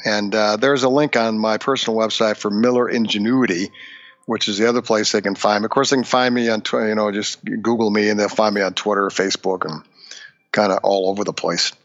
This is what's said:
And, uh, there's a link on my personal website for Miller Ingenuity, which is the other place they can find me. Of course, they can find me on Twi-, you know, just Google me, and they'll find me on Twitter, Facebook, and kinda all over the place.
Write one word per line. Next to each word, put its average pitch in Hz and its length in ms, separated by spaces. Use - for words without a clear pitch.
And, 104 280
uh, 107 240
there's 131 260
a 131 60
link 143 260
on 113 220
my 110 200
personal 117 420
website 110 380
for 107 120
Miller 120 400
Ingenuity, 107 800
which 113 220
is 104 100
the 110 100
other 120 140
place 107 300
they 107 100
can 98 140
find 104 260
me. 107 40
Of 110 60
course, 135 200
they 139 60
can 123 60
find 123 300
me 120 160
on 110 120
Twi-, 113 280
you 107 60
know, 107 160
just 101 340
Google 110 460
me, 104 180
and 104 100
they'll 101 100
find 107 240
me 101 80
on 92 120
Twitter, 101 360
Facebook, 95 560
and 78 180
kinda 101 300
all 98 260
over 98 140
the - 100
place. - 380